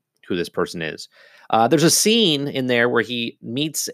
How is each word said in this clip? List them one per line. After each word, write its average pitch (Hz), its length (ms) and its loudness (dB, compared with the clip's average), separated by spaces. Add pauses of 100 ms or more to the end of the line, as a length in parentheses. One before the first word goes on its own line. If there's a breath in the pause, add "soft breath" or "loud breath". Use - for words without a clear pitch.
(280)
who 104 80 -4
this 85 140 -4
person 87 320 -6
is." - 280 -10 (400 soft breath)
Uh, 113 180 4
there's 147 160 4
a 165 60 6
scene 170 580 2
in 131 200 -4
there 120 200 2
where 120 160 2
he 117 380 -8
meets 135 520 -6